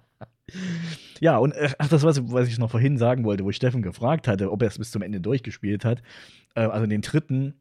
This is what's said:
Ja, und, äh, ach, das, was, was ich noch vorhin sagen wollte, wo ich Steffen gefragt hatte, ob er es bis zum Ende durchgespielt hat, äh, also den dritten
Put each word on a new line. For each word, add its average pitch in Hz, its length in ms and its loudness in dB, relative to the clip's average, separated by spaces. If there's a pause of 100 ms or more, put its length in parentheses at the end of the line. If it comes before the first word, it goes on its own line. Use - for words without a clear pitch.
(1200)
Ja, 151 180 4
und, 139 140 4
äh, 143 260 -2
ach, 147 100 0
das, 151 140 6
was, 151 180 4 (100)
was 123 180 2
ich 117 100 -4
noch 117 120 0
vorhin 135 280 2
sagen 120 260 2
wollte, 101 200 0
wo 98 60 0
ich 98 60 -6
Steffen 123 260 0
gefragt 120 460 -2
hatte, 98 240 0
ob 107 100 -2
er 113 60 2
es - 100 -8
bis 107 120 -8
zum 101 120 -6
Ende 98 180 -6
durchgespielt 104 640 -4
hat, 117 180 0 (520)
äh, 117 60 -2
also 110 260 0
den 104 140 0
dritten 139 600 -2